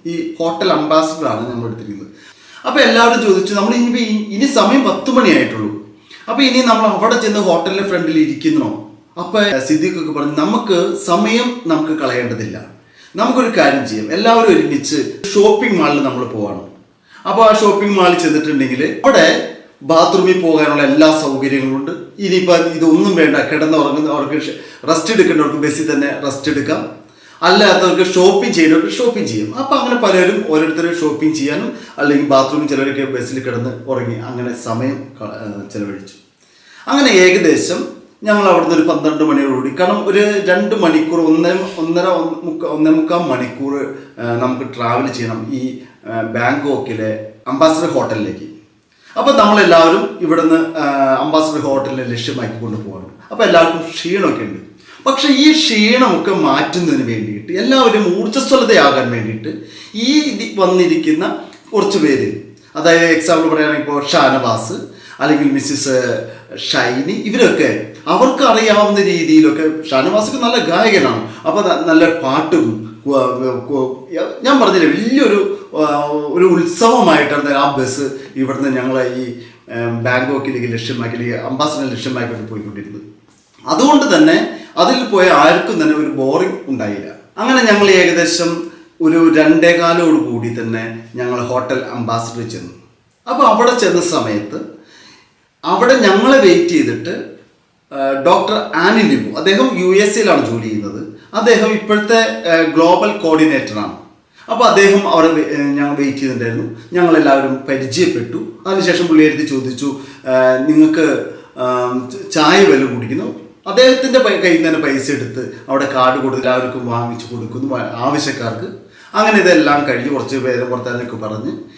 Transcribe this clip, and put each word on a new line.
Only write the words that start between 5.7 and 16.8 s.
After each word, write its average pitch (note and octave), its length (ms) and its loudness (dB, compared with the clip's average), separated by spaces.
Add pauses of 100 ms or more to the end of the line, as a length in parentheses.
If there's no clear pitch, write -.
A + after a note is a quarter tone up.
അപ്പൊ C#4 140 0
ഇനി B3+ 220 2
നമ്മൾ A3+ 220 2
അവിടെ G#3+ 340 0
ചെന്ന് G#3+ 180 0
ഹോട്ടലിന്റെ F#3+ 500 0
ഫ്രണ്ടിൽ D#3+ 300 -2
ഇരിക്കുന്നോ?" C#3 720 -2 (280)
അപ്പൊ G3 240 -2 (240)
സിദ്ദീഖൊക്കെ D#3 440 -2
പറഞ്ഞു, C#3+ 260 -4
"നമുക്ക് F3+ 680 -2
സമയം A3 640 0
നമുക്ക് D#3 240 -2
കളയേണ്ടതില്ല, B2 760 -4 (500)
നമുക്കൊരു A#3 420 0
കാര്യം C3+ 320 2
ചെയ്യാം, A2 240 -6
എല്ലാവരും A3 460 4
ഒരുമിച്ച് - 360 -2 (380)
ഷോപ്പിംഗ് G#3 480 2
മാളിൽ C#3+ 220 0
നമ്മൾ B2 200 -4
പോവാണ്." G#2 380 -8 (640)